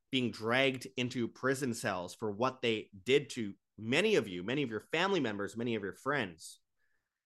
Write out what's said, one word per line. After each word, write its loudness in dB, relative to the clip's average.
being 2
dragged 2
into 0
prison -2
cells -2
for -4
what -2
they 0
did 4
to -4
many 2
of 4
you, -6
many 0
of -4
your -6
family 2
members, -2
many -2
of -4
your -4
friends, -4